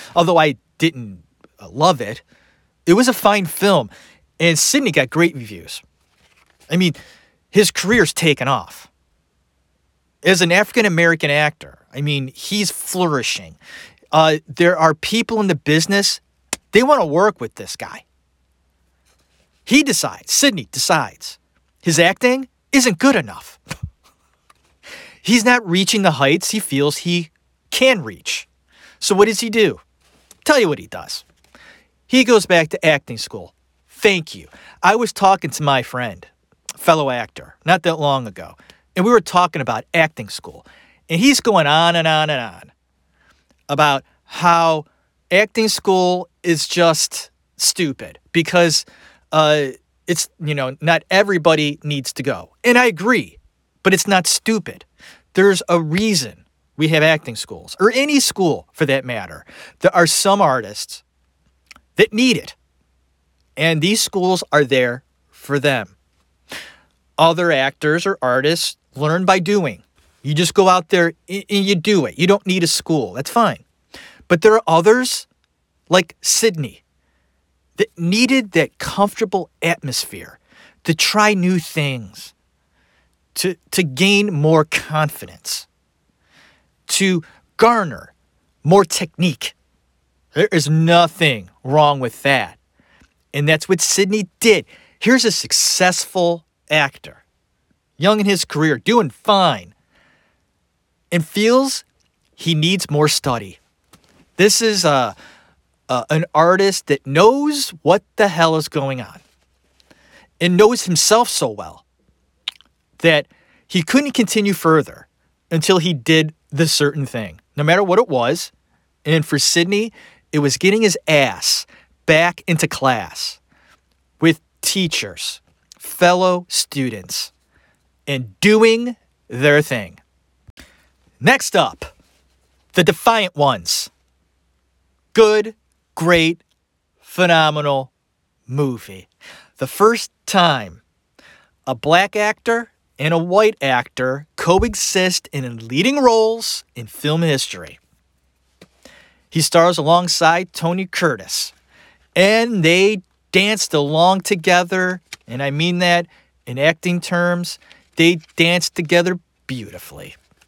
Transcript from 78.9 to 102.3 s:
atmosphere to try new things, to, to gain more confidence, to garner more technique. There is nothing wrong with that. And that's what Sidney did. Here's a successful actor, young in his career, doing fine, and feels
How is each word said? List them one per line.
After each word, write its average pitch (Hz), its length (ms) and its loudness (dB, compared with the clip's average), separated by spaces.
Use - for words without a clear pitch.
atmosphere - 800 -6
to 170 100 -2
try 214 400 2
new 180 260 0
things, 135 760 -8
to, 185 200 -4
to 190 120 -2
gain 196 500 0
more 156 320 4
confidence, - 1040 -8
to 185 360 0
garner 214 560 0
more 185 200 6
technique. - 680 -4
There 185 180 0
is 160 180 0
nothing 160 800 2
wrong 147 360 2
with 123 240 -8
that. 123 340 0
And 147 140 -2
that's 156 220 0
what 185 120 0
Sidney 196 460 -2
did. 202 260 2
Here's 247 260 2
a 220 60 0
successful - 1160 -2
actor, - 560 -4
young 208 220 2
in 202 60 0
his 196 200 0
career, 151 320 0
doing 214 320 0
fine, 156 640 -2
and 170 140 -2
feels 247 580 0